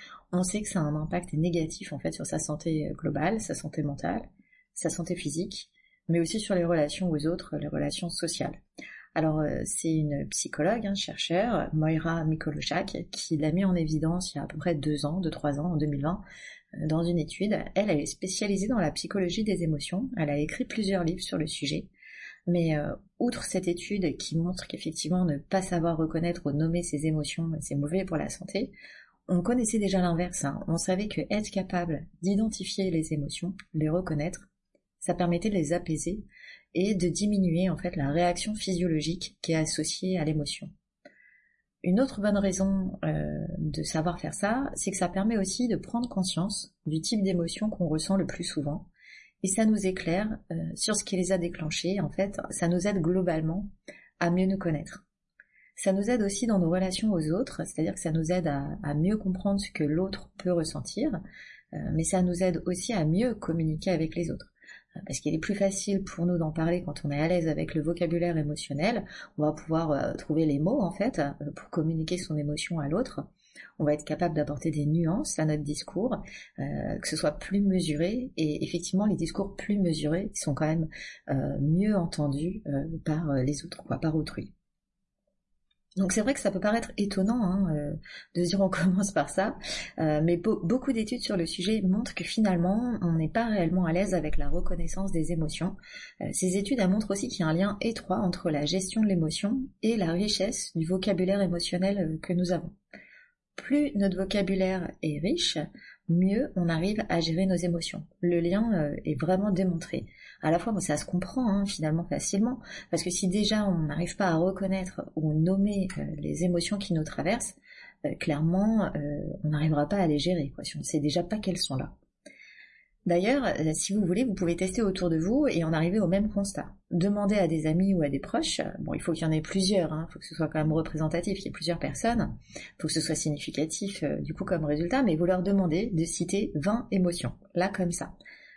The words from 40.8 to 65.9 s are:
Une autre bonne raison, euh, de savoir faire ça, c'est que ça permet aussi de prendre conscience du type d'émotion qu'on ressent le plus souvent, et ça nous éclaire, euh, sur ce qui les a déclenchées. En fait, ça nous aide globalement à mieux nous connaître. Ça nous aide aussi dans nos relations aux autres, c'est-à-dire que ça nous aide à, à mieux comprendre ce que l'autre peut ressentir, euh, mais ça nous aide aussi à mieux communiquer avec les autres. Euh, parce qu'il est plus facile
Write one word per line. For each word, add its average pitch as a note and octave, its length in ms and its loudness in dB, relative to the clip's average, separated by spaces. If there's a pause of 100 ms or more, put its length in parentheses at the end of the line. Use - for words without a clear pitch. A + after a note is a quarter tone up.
Une F#3 180 4
autre C4+ 180 0
bonne G3+ 180 2
raison, F#3+ 680 0
euh, D3+ 400 0 (140)
de D#3 240 -2
savoir D#3+ 360 -2
faire - 140 -4
ça, B3 420 0
c'est - 160 -4
que F#3+ 60 -4
ça F3+ 100 2
permet G3+ 300 0
aussi G#3 320 0
de F#3+ 80 2
prendre A#3+ 320 -4
conscience - 640 -2 (100)
du D#3 140 0
type G3 240 0
d'émotion F#3 460 0
qu'on F3+ 180 0
ressent D#3 300 2
le F#3+ 80 2
plus - 180 -6
souvent, - 460 -4 (540)
et G3 40 2
ça A3 180 2
nous G#3+ 200 4
éclaire, F#3+ 540 0 (120)
euh, E3+ 40 -4 (180)
sur - 220 -2
ce G#3 100 -2
qui - 100 -4
les F3+ 160 0
a F#3+ 60 4
déclenchées. E3+ 640 -2
En D3+ 80 0
fait, G3 400 -2
ça - 180 -2
nous F3+ 200 2
aide G3+ 120 2
globalement F3 680 0 (500)
à E3+ 120 2
mieux F#3 160 4
nous F#3+ 100 2
connaître. - 480 -4 (680)
Ça F#3+ 180 0
nous G3+ 160 0
aide B3 140 4
aussi G3 240 0
dans G#3 120 4
nos E3 120 4
relations F#3 400 2
aux D#3 180 2
autres, G3 360 0
c'est-à-dire E3 280 -2
que - 80 -12
ça D#3+ 100 -2
nous D#3+ 200 2
aide F3+ 160 2
à, C#3 200 0 (140)
à D3 140 -2
mieux F3+ 220 4
comprendre G3 440 0
ce - 100 -8
que - 120 -2
l'autre F3 560 -2
peut F3+ 120 0
ressentir, F3 720 -2 (520)
euh, D#3+ 40 -8 (160)
mais D#3+ 100 2
ça F#3 200 2
nous F3+ 180 2
aide F3+ 240 2
aussi F3+ 260 -2
à F#3 140 2
mieux G#3+ 300 2
communiquer D#3+ 560 0
avec D#3 240 0
les E3+ 160 -2
autres. - 200 -10 (440)
Euh, - 100 -12
parce - 140 -6
qu'il D3+ 160 -2
est D#3 40 0
plus G3+ 140 -2
facile G3 500 0